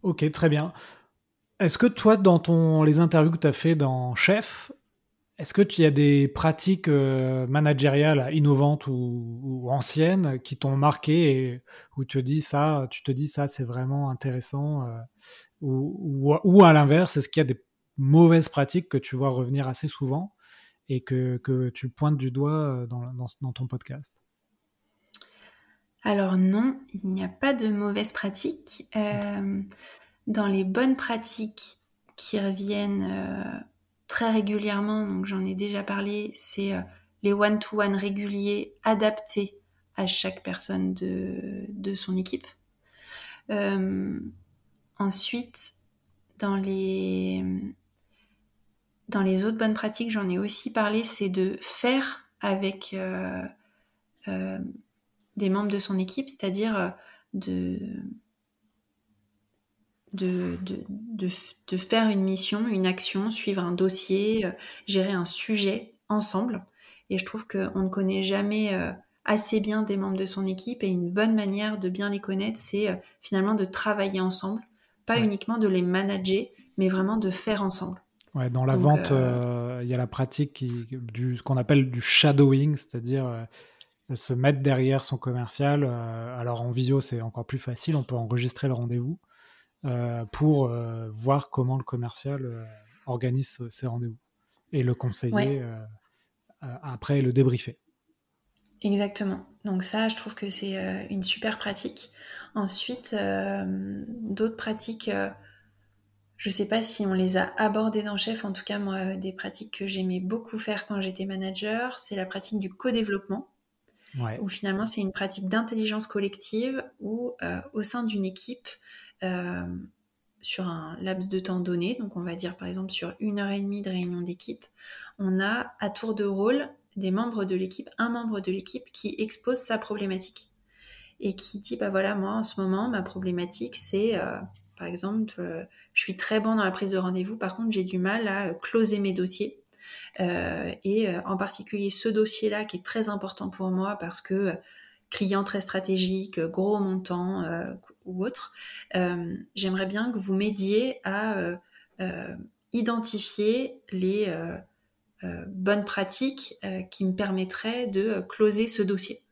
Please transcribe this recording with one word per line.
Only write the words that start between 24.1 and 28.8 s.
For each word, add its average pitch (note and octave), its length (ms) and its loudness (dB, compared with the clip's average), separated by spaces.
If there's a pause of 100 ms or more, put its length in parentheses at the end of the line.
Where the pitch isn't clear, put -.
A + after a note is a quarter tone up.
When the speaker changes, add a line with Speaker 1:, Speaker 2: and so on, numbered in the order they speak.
Speaker 2:
Alors G3 320 4
non, G#3+ 420 4 (160)
il G3 160 -4
n'y F#3+ 140 -2
a F#3 40 -4
pas C#4 240 0
de A#3 160 0
mauvaises G#3 440 0
pratiques. - 840 -6